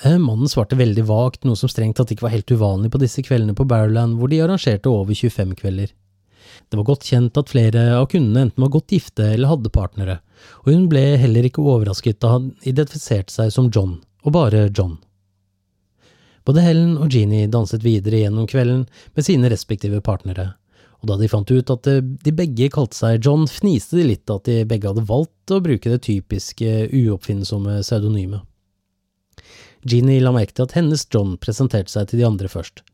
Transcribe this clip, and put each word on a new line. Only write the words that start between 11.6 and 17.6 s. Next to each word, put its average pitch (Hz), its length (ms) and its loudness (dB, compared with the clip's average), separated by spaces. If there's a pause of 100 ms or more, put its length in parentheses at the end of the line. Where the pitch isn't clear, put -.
overrasket 110 560 0
da 120 140 4
han 131 140 -4 (120)
identifiserte 135 720 -2
seg 110 180 0
som 127 220 2
John, 95 240 0 (260)
og 151 140 0
bare 107 320 4
John. 92 260 -2 (1500)
Både 160 160 4
Helen 165 320 4
og 147 160 0
Jeannie 107 380 2
danset 113 340 -2